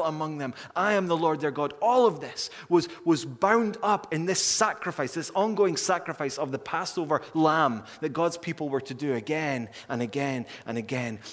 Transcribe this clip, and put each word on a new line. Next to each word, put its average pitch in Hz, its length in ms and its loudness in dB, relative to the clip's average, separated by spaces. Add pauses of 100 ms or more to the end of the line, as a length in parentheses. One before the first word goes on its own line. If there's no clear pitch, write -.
among 156 320 -4
them. 135 160 -6 (220)
I 202 180 2
am 190 140 2
the 170 100 2
Lord 170 240 2
their 147 100 2
God." 143 300 -2
All 240 240 6
of 165 140 4
this - 300 -8 (200)
was, - 180 4 (180)
was 151 200 4
bound 208 580 4
up 202 300 0
in 160 120 0
this 180 160 0
sacrifice, 175 720 0
this 160 220 -6
ongoing 196 420 2
sacrifice 160 600 -2
of 139 140 -4
the 131 80 -4
Passover 160 600 -2 (120)
lamb 156 500 4 (180)
that 156 80 -2
God's 165 280 0
people 156 320 -6
were 135 120 0
to 139 120 -10
do 139 200 -2
again 123 560 -2 (200)
and 120 120 -2
again 131 440 -2 (200)
and 117 120 -4
again. 117 420 -4 (140)